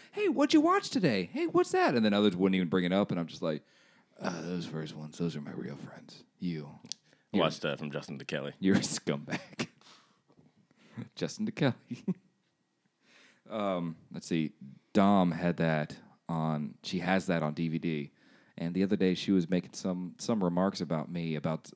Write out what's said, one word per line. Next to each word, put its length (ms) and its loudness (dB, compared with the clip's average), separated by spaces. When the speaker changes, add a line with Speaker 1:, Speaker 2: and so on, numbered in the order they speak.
Speaker 1:
"Hey, 160 0
what'd 260 4
you 60 8
watch 280 4
today? 440 2
Hey, 160 -2
what's 240 2
that?" 240 4
And 80 4
then 100 4
others 220 4
wouldn't 180 4
even 140 2
bring 160 2
it 80 0
up, 180 4
and 80 -2
I'm 80 -2
just 160 -12
like, 220 -2
"Uh, 220 -6
those 220 -6
first 300 -8
ones, 240 -14
those 160 -2
are 60 -8
my 100 -10
real 240 -10
friends. 480 -18
You. 300 -6
Speaker 2:
I 40 -20
Speaker 1:
You're 100 4
Speaker 2:
watched, 220 0
uh, 100 -2
From 160 -8
Justin 300 -8
to 40 -14
Kelly. 360 -6
Speaker 1:
You're 160 6
a 40 4
scumbag." 840 -4
<laughs> 800 -18
Justin 300 -4
to 60 -4
Kelly. 220 2
<laughs> 80 -2
Um, 460 -2
let's 120 -12
see. 260 0
Dom 360 6
had 280 0
that 360 0
on, 560 -2
she 180 -4
has 260 0
that 160 0
on 100 -2
D 160 -2
V 100 -2
D. 320 -4
And 180 -4
the 80 2
other 140 2
day, 180 2
she 160 -2
was 200 4
making 240 0
some, 420 -6
some 260 -2
remarks 380 0
about 300 -2
me, 240 -4
about 420 -4